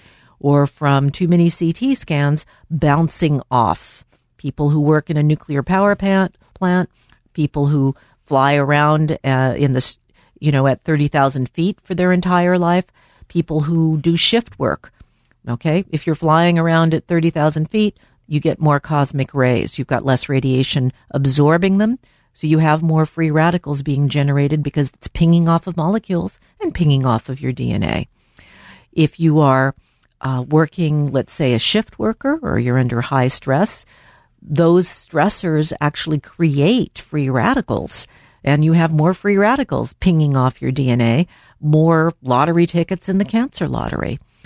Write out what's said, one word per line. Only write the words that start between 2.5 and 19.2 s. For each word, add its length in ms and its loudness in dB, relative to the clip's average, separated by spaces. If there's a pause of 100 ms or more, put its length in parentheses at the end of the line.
bouncing 720 0 (100)
off. 540 -2 (320)
People 340 -4
who 100 0
work 300 0
in 60 -2
a 60 0
nuclear 400 0
power 340 0
plant, 400 -2 (180)
plant, 340 0 (440)
people 340 -2
who 300 0 (280)
fly 300 2
around, 680 2
uh, 320 0
in 160 0
the 60 0
s-, 200 -8 (400)
you 140 -2
know, 140 2
at 180 -2
thirty 240 0
thousand 400 -2
feet 340 -4
for 120 -8
their 180 2
entire 460 2
life, 280 0 (420)
people 340 -4
who 360 0
do 180 0
shift 420 -2
work. 340 -2 (560)
Okay, 420 -2
if 160 -6
you're 80 0
flying 440 2
around 360 2
at 120 -4
thirty 240 0
thousand 400 0
feet, 280 0 (280)
you 140 -2
get 200 -2
more 180 2
cosmic 560 -2